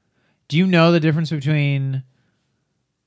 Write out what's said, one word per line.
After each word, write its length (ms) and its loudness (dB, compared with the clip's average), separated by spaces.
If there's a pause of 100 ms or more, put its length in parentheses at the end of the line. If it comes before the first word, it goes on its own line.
(480)
Do 100 -2
you 80 2
know 260 4
the 80 4
difference 300 -2
between, 720 -2 (1040)